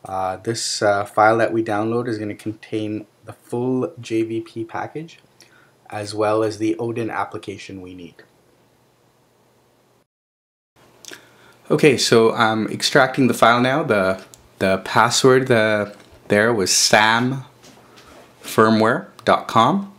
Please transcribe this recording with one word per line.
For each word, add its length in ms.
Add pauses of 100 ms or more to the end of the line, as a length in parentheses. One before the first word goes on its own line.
Uh, 320
this, 480
uh, 220
file 320
that 160
we 100
download 460
is 100
gonna 160
contain 720 (160)
the 80
full 680
J 240
V 180
P 240
package, 540 (720)
as 240
well 300
as 140
the 200
Odin 320
application 720
we 140
need. 280 (3500)
Okay, 260
so 360
I'm 340
extracting 600
the 60
file 280
now. 220
The, 380 (380)
the 200
password, 680
uh, 420 (360)
there 260
was 180
sam 760 (1000)
firmware 640 (160)
dot 240
com. 520